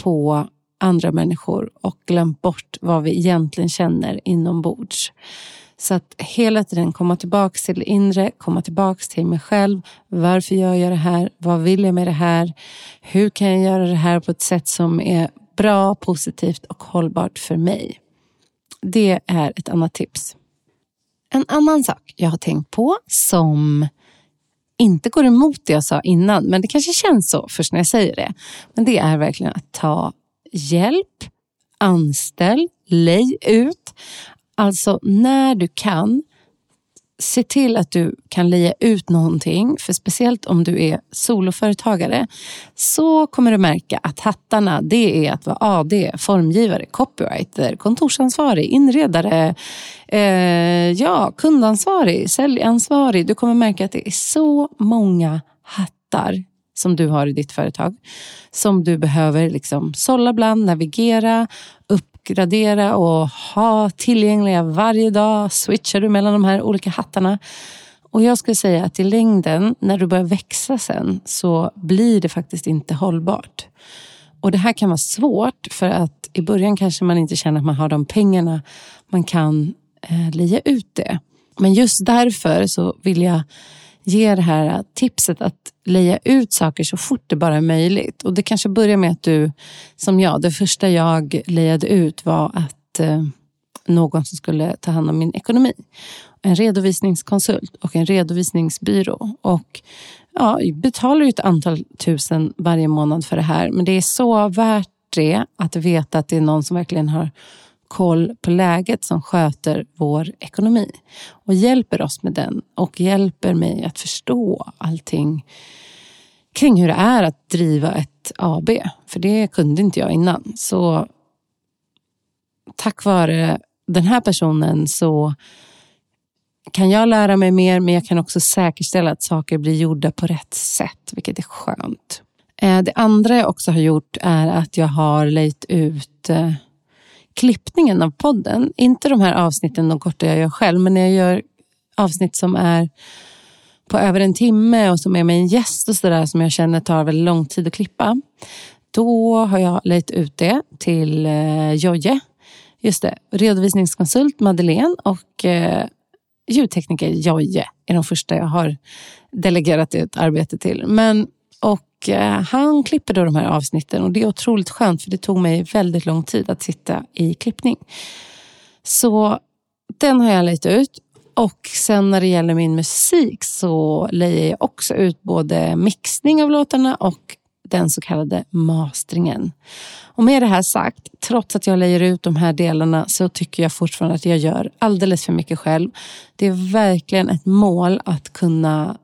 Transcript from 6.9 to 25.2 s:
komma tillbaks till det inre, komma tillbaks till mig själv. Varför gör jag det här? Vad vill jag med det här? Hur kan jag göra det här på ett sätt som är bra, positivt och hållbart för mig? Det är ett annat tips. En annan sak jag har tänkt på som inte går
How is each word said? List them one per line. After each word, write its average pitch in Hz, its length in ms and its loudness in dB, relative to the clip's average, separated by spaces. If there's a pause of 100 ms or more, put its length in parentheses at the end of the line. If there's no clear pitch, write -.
komma 175 240 -2
tillbaks 190 480 -2
till 180 140 -4
det - 60 -6
inre, 196 540 0
komma 170 240 -4
tillbaks 190 460 -4
till 165 180 -4
mig 170 120 -2
själv. 202 440 -2 (260)
Varför 180 460 0
gör 185 200 0
jag 180 180 0
det 180 40 -2
här? 175 420 0
Vad 170 220 -2
vill 185 240 2
jag 185 100 0
med 180 120 0
det 180 40 0
här? 170 420 0 (480)
Hur 202 300 0
kan 202 180 -2
jag 190 140 2
göra 190 240 2
det 180 80 0
här 170 260 2
på 165 100 -4
ett - 120 -6
sätt - 260 -2
som 170 320 0
är 165 300 0 (260)
bra, 202 380 2
positivt 175 720 -6
och - 160 -18
hållbart 180 560 -4
för - 180 -6
mig? - 440 -4 (840)
Det 190 440 0
är 165 300 -2
ett - 120 -12
annat 165 240 -2
tips. - 440 -10 (960)
En 269 140 0
annan 302 360 4
sak - 320 -8
jag 165 140 0
har 165 80 -4
tänkt 156 320 -4
på 285 260 0 (100)
som 151 800 2 (920)
inte 208 320 2
går 294 140 4